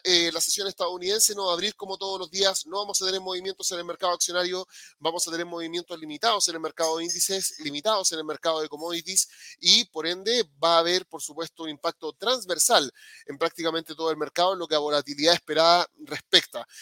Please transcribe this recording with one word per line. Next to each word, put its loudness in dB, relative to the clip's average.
eh, 4
la -2
sesión -2
estadounidense, 0
no -4
va 2
a 4
abrir -2
como -10
todos -6
los -10
días, 2
no -6
vamos -2
a -6
tener -2
movimientos -6
en -6
el -8
mercado -2
accionario, -2
vamos -2
a -8
tener -4
movimientos -8
limitados 0
en -4
el -6
mercado -2
de -4
índices, -2
limitados 0
en -6
el -6
mercado -2
de -6
commodities, -4
y 6
por -6
ende 0
va 6
a 10
haber, 2
por -14
supuesto, -10
un -8
impacto -6
transversal 2
en -10
prácticamente -2
todo -2
el -2
mercado, 0
en -4
lo -6
que 2
a 4
volatilidad 2
esperada 4
respecta. 0